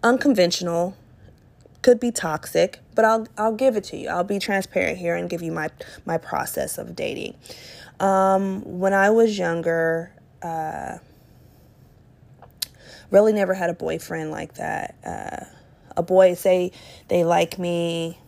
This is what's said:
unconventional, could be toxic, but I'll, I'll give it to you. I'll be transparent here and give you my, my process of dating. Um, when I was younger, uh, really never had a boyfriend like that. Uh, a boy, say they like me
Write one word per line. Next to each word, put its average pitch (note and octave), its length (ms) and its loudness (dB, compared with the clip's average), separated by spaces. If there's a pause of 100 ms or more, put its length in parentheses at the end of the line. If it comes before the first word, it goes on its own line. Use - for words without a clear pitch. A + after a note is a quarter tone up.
unconventional, F#3 920 2 (840)
could A#3+ 160 6
be A#3+ 140 -2
toxic, E3+ 680 -2 (160)
but A3 100 4
I'll, A3 220 2 (100)
I'll A3 200 0
give B3+ 200 2
it G3 80 -4
to - 120 -12
you. D#3 120 -10
I'll F3 140 -2
be G3+ 160 -2
transparent F#3+ 600 -2
here E3+ 180 -4
and F3 120 -6
give E3+ 140 -8
you E3 80 -8
my, D#3+ 200 -6 (360)
my E3 120 -2
process - 600 -6
of - 160 -14
dating. - 400 -8 (640)
Um, F#3+ 640 2 (160)
when F#3+ 160 0
I G3 160 4
was A3+ 260 4
younger, E3 760 -2 (280)
uh, D#3+ 580 -8 (2000)
really G#3+ 220 6
never F#3+ 220 2
had F3 160 0
a F3 40 -4
boyfriend D#3+ 560 -6
like D#3+ 240 -10
that. - 400 -6 (100)
Uh, - 400 -10 (520)
a F3 60 -2
boy, F#3 320 6
say F#3 360 2 (380)
they F3 160 2
like E3+ 340 2
me E3+ 680 -4